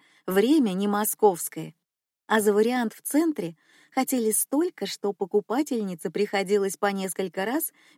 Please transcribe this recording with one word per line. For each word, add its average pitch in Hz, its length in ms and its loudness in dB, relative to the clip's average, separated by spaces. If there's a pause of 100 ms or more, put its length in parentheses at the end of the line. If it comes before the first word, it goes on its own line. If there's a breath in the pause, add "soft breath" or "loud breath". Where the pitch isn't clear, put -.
(280 soft breath)
время 220 460 4
не 196 140 -2
московское. 202 840 0 (540)
А 220 140 2
за 208 120 4
вариант 226 400 2
в - 80 -20
центре 285 560 -2 (340 soft breath)
хотели 254 380 0
столько, 285 560 -2
что 202 280 -6
покупательнице 208 1000 -2
приходилось 196 640 0
по 202 140 0
несколько 190 520 -6
раз 269 300 -4 (240 soft breath)